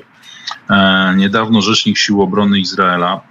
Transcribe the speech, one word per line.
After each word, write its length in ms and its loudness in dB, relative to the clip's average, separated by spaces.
E, 460 2
niedawno 460 0
rzecznik 360 -2
Sił 240 0
Obrony 380 0
Izraela 600 -2